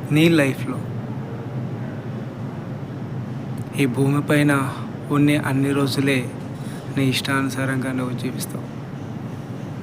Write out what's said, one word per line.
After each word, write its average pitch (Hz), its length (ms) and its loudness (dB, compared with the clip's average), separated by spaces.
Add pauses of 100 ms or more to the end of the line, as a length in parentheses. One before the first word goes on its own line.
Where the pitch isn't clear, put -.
(120)
నీ 156 160 8
లైఫ్లో? 131 500 4 (3000)
ఈ 139 80 6
భూమిపైన 139 880 4 (380)
ఉండే 147 260 6
అన్ని 139 360 2
రోజులే 135 580 2 (680)
నీ 139 80 4
ఇష్టానుసారంగా 135 880 0
నువ్వు 127 260 -2
జీవిస్తావు. - 460 -4 (1160)